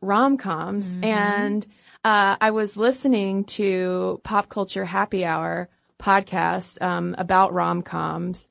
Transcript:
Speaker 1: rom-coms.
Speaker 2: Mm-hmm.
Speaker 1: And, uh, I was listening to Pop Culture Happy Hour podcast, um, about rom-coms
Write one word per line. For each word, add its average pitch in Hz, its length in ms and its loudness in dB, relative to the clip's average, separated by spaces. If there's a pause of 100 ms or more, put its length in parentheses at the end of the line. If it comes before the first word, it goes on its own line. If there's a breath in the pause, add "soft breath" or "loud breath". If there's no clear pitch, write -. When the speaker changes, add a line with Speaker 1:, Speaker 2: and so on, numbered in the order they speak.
Speaker 1:
rom-coms. 196 920 0
Speaker 2:
Mm-hmm. 180 80 -4
Speaker 1:
And, 208 600 0 (380 soft breath)
uh, 208 340 4
I 220 120 4
was 214 260 -2
listening 208 680 2
to 185 760 -2
Pop 208 280 -2
Culture 190 340 -4
Happy 185 400 -2
Hour 170 460 -4 (280)
podcast, 185 840 0
um, 175 340 -2
about 185 380 2
rom-coms 170 960 -4